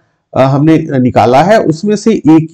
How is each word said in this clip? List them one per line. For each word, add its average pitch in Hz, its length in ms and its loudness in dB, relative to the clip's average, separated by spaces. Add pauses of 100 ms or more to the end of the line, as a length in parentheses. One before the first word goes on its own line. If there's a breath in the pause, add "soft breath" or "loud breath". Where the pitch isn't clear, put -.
(380)
अ, - 40 2
हमने 139 360 2
निकाला 131 640 0
है 214 160 2
उसमें 202 360 -4
से 220 180 -2
एक 160 400 2